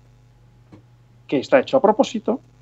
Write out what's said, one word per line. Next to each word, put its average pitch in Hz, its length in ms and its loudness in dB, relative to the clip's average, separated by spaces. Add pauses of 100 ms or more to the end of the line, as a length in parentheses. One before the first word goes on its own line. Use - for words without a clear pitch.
(1300)
que - 120 -2
está - 220 2
hecho - 160 0
a - 60 0
propósito 214 580 -2 (220)